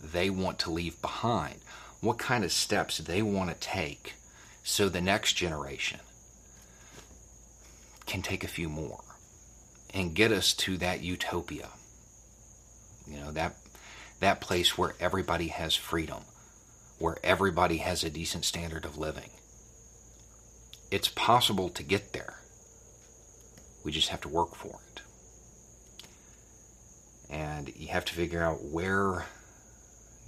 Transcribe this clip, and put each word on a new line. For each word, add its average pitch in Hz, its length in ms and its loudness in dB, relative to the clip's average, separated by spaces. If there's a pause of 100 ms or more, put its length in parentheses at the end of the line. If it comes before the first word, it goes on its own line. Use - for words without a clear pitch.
they 87 280 0
want 92 300 -2
to 87 120 -4
leave 85 300 -4
behind, 104 560 -2 (420)
what 113 180 2
kind 120 260 2
of 82 80 0
steps - 480 0
they 85 220 0
want 98 280 0
to 80 60 -4
take - 580 -6 (500)
so 101 240 4
the 87 140 0
next 98 320 4
generation 73 680 -4 (2000)
can 98 160 -4
take 95 220 -4
a 87 40 -6
few 82 220 -4
more 73 320 -6 (920)
and 90 220 -2
get 110 160 8
us 95 220 4
to 92 240 0
that 90 240 0
utopia. 82 680 -4 (1400)
You 73 120 -12
know, 71 120 -8
that, 80 240 -2 (640)
that 95 220 6
place - 360 4
where 90 220 2
everybody 87 480 2
has 80 280 0
freedom, - 480 -2 (760)
where 82 240 0
everybody 87 540 4
has 87 260 0
a 82 60 -2
decent 80 360 -4
standard 82 400 -4
of 78 120 -10
living. - 320 -4 (1600)
It's - 200 2
possible 107 600 4
to - 140 -8
get 95 300 0
there. - 260 -10 (1400)
We 78 80 -4
just 78 180 2
have 82 120 -4
to - 80 -8
work 85 260 2
for - 240 -12 (160)
it. - 60 -12 (2250)
And 76 460 -6
you 78 120 -12
have 87 180 -2
to - 80 -4
figure 85 300 0
out 80 200 0
where 92 640 2 (1000)